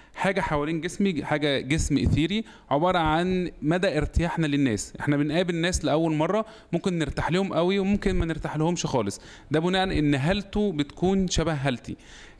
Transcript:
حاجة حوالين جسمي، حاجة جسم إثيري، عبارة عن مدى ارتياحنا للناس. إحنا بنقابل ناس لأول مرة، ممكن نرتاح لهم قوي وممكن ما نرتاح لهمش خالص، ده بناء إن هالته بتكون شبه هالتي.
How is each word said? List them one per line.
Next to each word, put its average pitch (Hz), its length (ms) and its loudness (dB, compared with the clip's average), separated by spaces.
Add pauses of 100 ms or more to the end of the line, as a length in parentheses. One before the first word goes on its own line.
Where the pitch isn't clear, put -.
(140)
حاجة 190 260 0
حوالين 156 400 -2
جسمي، 175 440 -2
حاجة 143 360 0
جسم 143 380 0
إثيري، 185 460 2 (260)
عبارة 175 280 2
عن 170 520 2 (120)
مدى 170 360 2
ارتياحنا 160 480 0
للناس. 139 540 0
إحنا 143 160 0
بنقابل 160 380 0
ناس 170 300 -2
لأول 160 280 2
مرة، 180 340 0 (260)
ممكن 175 260 0
نرتاح 143 320 -2
لهم 185 220 0
قوي 180 260 2
وممكن 196 360 0
ما 180 100 2
نرتاح 156 320 -6
لهمش 160 300 0
خالص، 107 340 -2 (300)
ده 151 100 2
بناء 185 380 0
إن 147 160 4
هالته 196 580 0
بتكون 180 560 0
شبه 165 240 0
هالتي. 131 440 -4 (440)